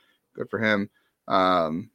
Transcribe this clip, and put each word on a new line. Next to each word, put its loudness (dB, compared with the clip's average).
Good -10
for -4
him. 0
Um, 0